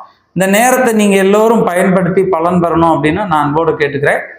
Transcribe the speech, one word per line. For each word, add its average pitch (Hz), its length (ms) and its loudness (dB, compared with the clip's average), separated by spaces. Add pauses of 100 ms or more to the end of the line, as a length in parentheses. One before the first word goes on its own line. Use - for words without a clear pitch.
(340)
இந்த 196 260 0
நேரத்தை 254 340 2
நீங்க 202 220 2
எல்லோரும் 208 480 2
பயன்படுத்தி 185 600 0
பலன் 175 380 0
பெறணும் 165 300 2
அப்படின்னு 156 220 0
நான் 190 180 -4
அன்போடு 151 400 0
கேட்டுக்கிறேன். 143 480 -2 (200)